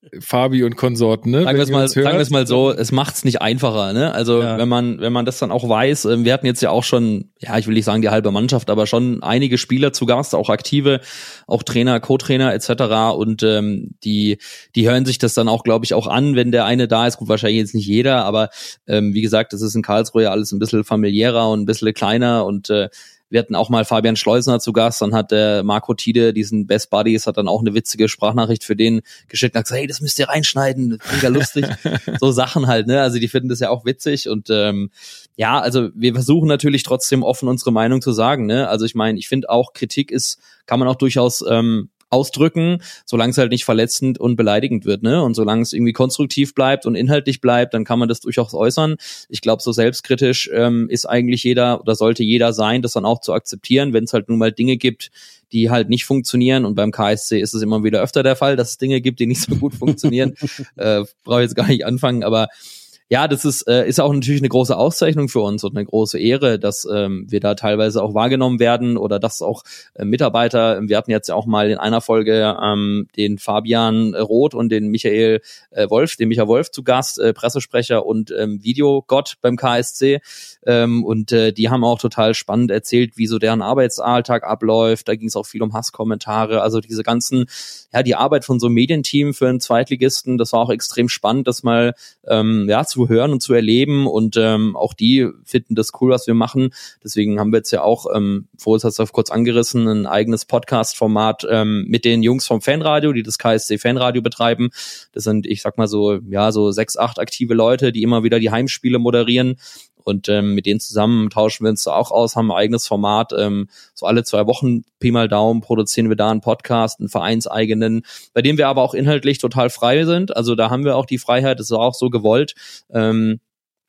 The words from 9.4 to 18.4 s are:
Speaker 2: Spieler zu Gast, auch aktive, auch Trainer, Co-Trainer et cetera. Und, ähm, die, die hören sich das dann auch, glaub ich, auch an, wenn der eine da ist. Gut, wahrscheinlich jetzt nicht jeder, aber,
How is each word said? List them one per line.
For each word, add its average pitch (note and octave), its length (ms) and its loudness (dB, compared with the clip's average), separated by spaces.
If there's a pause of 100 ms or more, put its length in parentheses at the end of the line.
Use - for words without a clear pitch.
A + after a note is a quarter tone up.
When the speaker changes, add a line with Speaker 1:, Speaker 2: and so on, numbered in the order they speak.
Speaker 2:
Spieler C3 360 0
zu - 120 -4
Gast, B2 300 0
auch - 140 0
aktive, C3+ 520 0 (460)
auch A2+ 160 -2
Trainer, A#2+ 360 0
Co-Trainer C3 540 0
et A2+ 80 -4
cetera. A2 480 0
Und, G#2+ 340 -2
ähm, G#2 600 0
die, G#2 340 0 (380)
die A2+ 120 4
hören B2+ 180 2
sich C3 120 -2
das A#2 160 0
dann A2+ 160 2
auch, A2+ 140 0
glaub A2+ 200 2
ich, - 100 -2
auch A2+ 140 0
an, C3+ 280 2
wenn B2 160 2
der A#2 140 2
eine B2 220 2
da A2+ 200 2
ist. A#2+ 100 -2
Gut, A2 100 -10
wahrscheinlich A2 320 2
jetzt G#2 160 -2
nicht G2+ 120 -2
jeder, A#2+ 380 2
aber, G#2 240 0 (380)